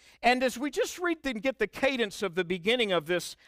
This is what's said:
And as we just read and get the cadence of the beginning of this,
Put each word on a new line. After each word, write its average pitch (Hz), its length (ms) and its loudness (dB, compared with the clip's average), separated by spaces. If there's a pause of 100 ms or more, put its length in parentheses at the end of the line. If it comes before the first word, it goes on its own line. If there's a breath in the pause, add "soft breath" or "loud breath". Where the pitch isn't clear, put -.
(200 soft breath)
And 247 220 4
as 254 160 0
we 269 140 -4
just - 260 -2
read 339 240 0
and 240 180 -4
get 262 200 -2
the 208 80 2
cadence 240 560 0
of 175 100 -2
the 185 80 2
beginning 190 480 0
of 165 160 2
this, 175 300 -2 (120)